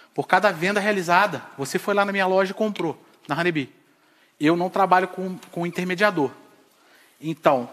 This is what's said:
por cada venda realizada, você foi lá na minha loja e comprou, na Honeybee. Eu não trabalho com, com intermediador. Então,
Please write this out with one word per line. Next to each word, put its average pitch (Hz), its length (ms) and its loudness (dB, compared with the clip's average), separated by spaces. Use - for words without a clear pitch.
por - 140 -4
cada 190 240 4
venda 185 280 -2
realizada, 185 600 2
você 139 220 -4
foi 208 160 -2
lá 202 100 2
na 202 60 -6
minha 196 160 0
loja 190 240 2
e - 40 -10
comprou, 190 440 -4
na 143 120 -4
Honeybee. 160 340 -2
Eu 156 160 4
não 175 140 -2
trabalho 185 380 2
com, 185 300 -8
com 170 140 -4
intermediador. 180 640 0
Então, 143 520 0